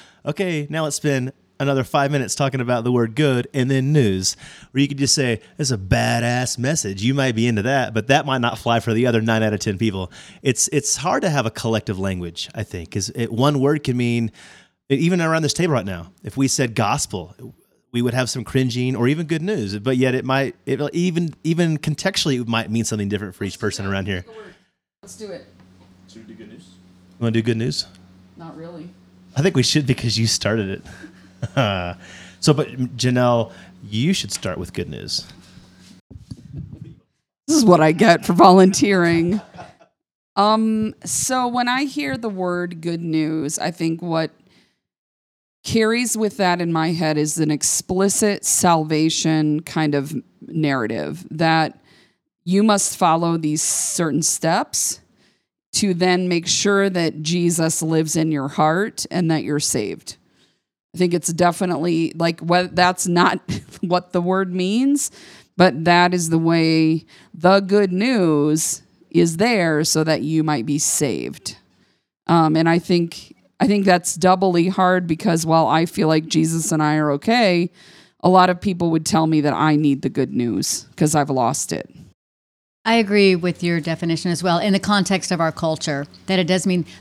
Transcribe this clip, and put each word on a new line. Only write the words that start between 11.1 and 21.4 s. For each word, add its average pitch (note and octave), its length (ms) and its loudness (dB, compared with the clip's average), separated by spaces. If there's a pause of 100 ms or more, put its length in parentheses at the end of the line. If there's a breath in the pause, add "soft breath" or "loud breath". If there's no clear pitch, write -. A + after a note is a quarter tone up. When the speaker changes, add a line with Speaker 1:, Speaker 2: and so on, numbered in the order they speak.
Speaker 1:
to F#3 80 -2
have C3+ 160 -2
a A2+ 40 -2
collective A2 480 -4
language, F2+ 560 -6
I A2+ 80 -8
think, F2 280 -12
'cause G#2 240 -6
it, A#2 180 -6
one C3+ 280 2
word C#3+ 240 0
can B2 120 -2
mean, A#2+ 360 -2 (560 loud breath)
even E3+ 320 0
around D#3+ 220 0
this D3 120 -2
table E3 180 -2
right G#2 140 -2
now, F2 260 -10 (100)
if - 140 -10
we C3+ 100 2
said B2 280 -2
gospel, G2+ 600 -4 (580)
we A#2+ 100 0
would A#2+ 120 0
have B2+ 140 -2
some B2 160 -8
cringing B2+ 500 -2
or A#2+ 140 0
even D#3 180 -2
good D#3 160 -4
news, A#2+ 360 -4
but B2+ 180 -2
yet B2+ 180 2
it B2+ 100 -4
might, C3 300 -2 (120)
it, C3+ 140 -4 (120)
even, F3 500 -2